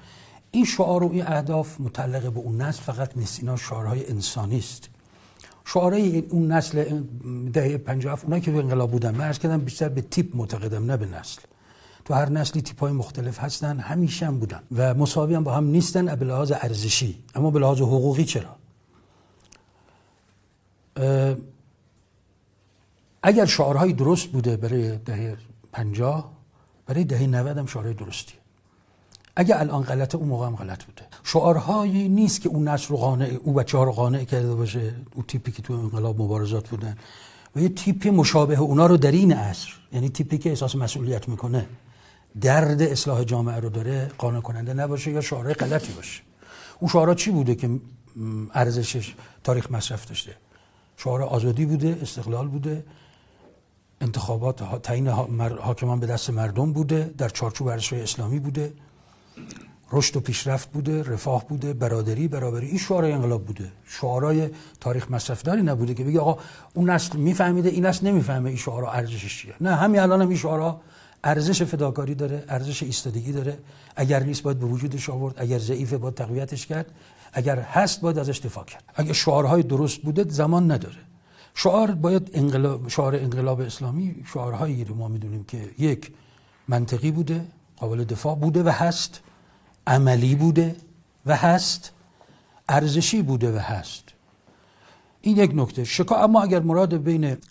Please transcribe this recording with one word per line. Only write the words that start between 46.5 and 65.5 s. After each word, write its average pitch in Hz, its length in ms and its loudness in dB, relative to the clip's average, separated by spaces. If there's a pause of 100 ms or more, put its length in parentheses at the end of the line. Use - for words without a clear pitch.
اون 175 120 0
شعارها 170 240 6
چی 208 160 -2
بوده 127 240 2
که، 123 120 -4
م، 123 120 -2 (720)
ارزشش 120 600 -2 (300)
تاریخ 123 280 -2
مصرف 113 340 -6
داشته؟ - 300 -10 (600)
شعار 131 240 -2
آزادی 120 440 0
بوده، 156 360 0
استقلال 120 460 -6
بوده، 151 360 -6 (1200)
انتخابات 120 600 -2
ها-، 107 180 -6
تعیین 127 280 -2
ها-، 123 220 0
مر-، 117 320 -2
حاکمان 123 380 -2
به 117 80 -2
دست 117 220 -2
مردم 113 440 0
بوده، 156 440 0
در 131 120 -2
چارچوب 123 380 -4
ارزش‌های 117 340 -4
اسلامی 117 380 -4
بوده، 147 340 -4 (1200)
رشد 139 260 0
و - 20 0
پیشرفت 135 520 -4
بوده، 151 320 -4
رفاه 123 440 -2
بوده، 143 260 -6
برادری، 117 540 -2
برابری. 127 400 -4
این 175 100 -2
شعارهای 170 360 0
انقلاب 120 320 0
بوده، 98 260 -10 (140)
شعارهای 147 640 -2 (300)
تاریخ 123 320 -4
مصرف 120 320 -4
داری 196 180 0